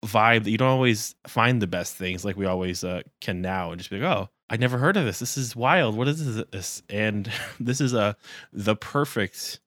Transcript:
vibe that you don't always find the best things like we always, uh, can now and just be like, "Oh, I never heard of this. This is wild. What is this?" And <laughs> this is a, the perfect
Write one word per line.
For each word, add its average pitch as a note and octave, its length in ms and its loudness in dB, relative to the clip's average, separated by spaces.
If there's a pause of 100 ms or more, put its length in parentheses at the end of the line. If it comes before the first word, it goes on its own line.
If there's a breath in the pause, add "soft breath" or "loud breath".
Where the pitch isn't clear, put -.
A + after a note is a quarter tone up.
vibe A2+ 400 6
that G2+ 60 -2
you A2+ 80 2
don't C3 100 4
always B2+ 460 2 (120)
find A#2+ 360 4
the G2 40 0
best F2 300 -4
things F#2 280 -4
like G2 120 -4
we G2 100 -2
always, F#2 360 -2
uh, F2+ 200 -4 (180)
can F#2 200 -6
now F#2 300 -4
and E2+ 80 -10
just F2+ 120 -12
be G2 100 -6
like, D#3+ 160 0
"Oh, F#2+ 120 -4 (220)
I A2+ 60 -2
never B2 220 2
heard E3 180 4
of F3 80 4
this. G2+ 160 -2
This - 180 -6
is B2 160 -4
wild. B2 420 4
What B2 120 0
is C#3+ 420 -2
this?" - 380 -10
And G#2 420 -2 (140)
<laughs> - 160 -14
this B2 200 0
is B2+ 140 2
a, G#2 220 2 (360 loud breath)
the G#2 220 0
perfect - 920 -4